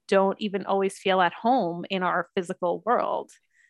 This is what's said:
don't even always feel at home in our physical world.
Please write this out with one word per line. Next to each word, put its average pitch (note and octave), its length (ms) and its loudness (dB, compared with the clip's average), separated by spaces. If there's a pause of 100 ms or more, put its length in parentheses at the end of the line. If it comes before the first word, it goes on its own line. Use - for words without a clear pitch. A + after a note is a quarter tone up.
don't G3 320 4
even G3 260 -4
always G3 320 0
feel F#3+ 240 2
at E3+ 120 2
home F#3 560 0
in F#3+ 140 -2
our E3+ 320 -2
physical F3 500 -2
world. - 460 0 (380)